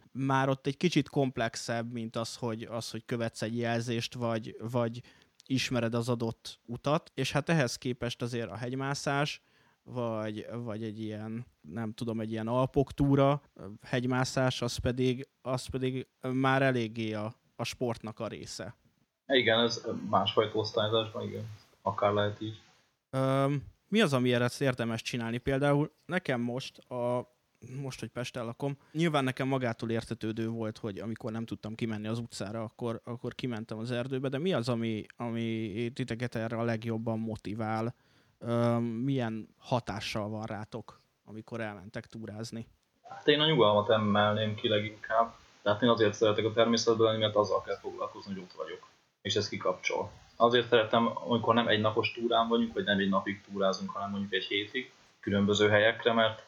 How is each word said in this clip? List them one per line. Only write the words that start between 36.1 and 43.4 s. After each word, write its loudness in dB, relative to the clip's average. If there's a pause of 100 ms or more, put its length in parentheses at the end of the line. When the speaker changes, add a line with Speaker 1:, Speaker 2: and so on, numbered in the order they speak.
Speaker 1:
erre -4
a 0
legjobban -2
motivál? -4 (440)
Öm, 2
milyen -2 (100)
hatással -4
van -6
rátok, -10 (240)
amikor -10
elmentek -8
túrázni? -10 (420)
Speaker 2:
Hát -8
én 6
a 2